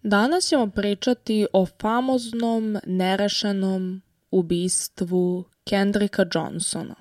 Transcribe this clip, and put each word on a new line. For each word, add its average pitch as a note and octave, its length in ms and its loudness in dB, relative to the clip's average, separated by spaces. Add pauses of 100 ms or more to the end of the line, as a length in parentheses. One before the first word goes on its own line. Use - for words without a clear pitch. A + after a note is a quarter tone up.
Danas A#3 420 2
ćemo A#3+ 260 2
pričati G#3 800 0
o F#3+ 140 4
famoznom A#3 1200 -2
nerešenom F#3+ 1160 0 (280)
ubistvu F3+ 1120 0 (200)
Kendricka G3+ 720 2
Johnsona. - 680 -6